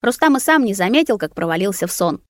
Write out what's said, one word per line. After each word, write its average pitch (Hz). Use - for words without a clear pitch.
Рустам 277
и -
сам 311
не 208
заметил, 214
как 156
провалился 175
в 175
сон. 170